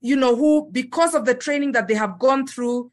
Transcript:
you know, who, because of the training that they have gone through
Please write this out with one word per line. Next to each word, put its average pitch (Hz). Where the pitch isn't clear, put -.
you 254
know, 254
who, 302
because 320
of 254
the 247
training 285
that 220
they 220
have 208
gone 269
through 240